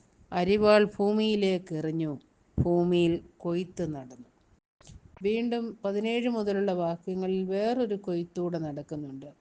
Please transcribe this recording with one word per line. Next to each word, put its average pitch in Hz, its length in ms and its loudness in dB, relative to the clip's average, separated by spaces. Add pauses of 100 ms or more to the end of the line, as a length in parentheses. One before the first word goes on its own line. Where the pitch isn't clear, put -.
(320)
അരിവാൾ 208 540 6
ഭൂമിയിലേക്ക് 202 880 0
എറിഞ്ഞു, 156 360 -2 (460)
ഭൂമിയിൽ 175 560 4 (240)
കൊയ്ത്ത് 175 500 -4
നടന്നു. 127 420 -12 (920)
വീണ്ടും 233 420 0 (120)
പതിനേഴ് 226 540 -2
മുതലുള്ള 202 440 0
വാക്യങ്ങളിൽ 185 720 -2
വേറൊരു 208 520 0
കൊയ്ത്തൂടെ 175 600 -4
നടക്കുന്നുണ്ട്. 147 720 -8 (120)